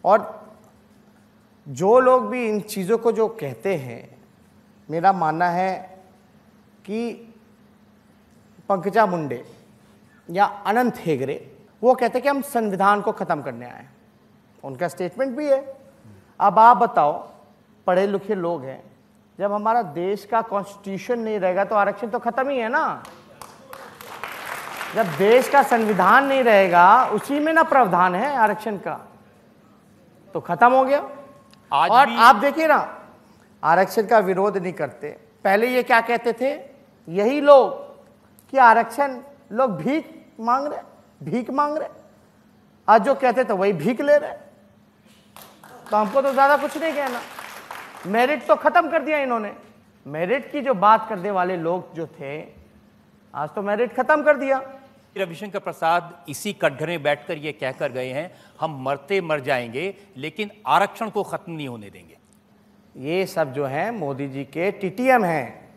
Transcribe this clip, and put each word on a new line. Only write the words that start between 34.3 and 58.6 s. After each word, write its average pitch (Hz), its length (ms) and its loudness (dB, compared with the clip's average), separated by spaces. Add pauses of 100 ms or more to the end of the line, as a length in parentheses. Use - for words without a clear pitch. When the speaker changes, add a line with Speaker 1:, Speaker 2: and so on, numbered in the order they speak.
Speaker 1:
नहीं 180 160 -6
करते। 147 360 -10 (340)
पहले 208 240 2
ये 254 160 0
क्या 240 180 4
कहते 233 320 -2
थे 262 200 -4 (540)
यही 208 340 0
लोग 277 320 8 (800)
कि 269 40 0
आरक्षण 240 600 4 (320)
लोग 226 260 0
भीख 254 380 -4 (240)
मांग 247 280 -2
रहे, 294 120 -10 (440)
भीख 214 260 -6
मांग 294 280 -2
रहे। - 120 -8 (960)
आज 214 140 8
जो 254 140 0
कहते 254 280 0
तो 214 120 -2
वही 196 180 0
भीख 190 280 -2
ले 294 160 4
रहे। 294 140 -2 (1600)
तो 208 60 2
हमको 214 240 2
तो 277 120 0
ज़्यादा 277 240 4
कुछ 294 200 -4
नहीं 320 160 -4
कहना, 262 260 -6 (880)
Merit 247 400 0
तो 320 80 4
ख़त्म - 340 0
कर 320 120 -2
दिया 302 160 -4
इन्होंने। 240 360 -4 (520)
Merit 180 460 -4
की 294 100 -6
जो 262 120 -2
बात 214 360 4
करने 202 220 -6
वाले 185 260 -2
लोग 170 360 -6
जो 156 140 -10
थे, 143 340 -12 (920)
आज 151 160 -8
तो - 120 -10
merit 208 340 -4
ख़त्म 294 280 0
कर 294 140 4
दिया। 269 240 -2 (560)
Speaker 2:
रविशंकर 185 420 -8
प्रसाद 165 680 -4
इसी 190 240 -8
कटघरे 151 380 -2
में 165 120 -8
बैठकर 147 340 -4
ये 151 140 -10
कहकर 139 400 -6
गए 127 180 -8
हैं, 151 220 -8 (280)
"हम 151 240 -6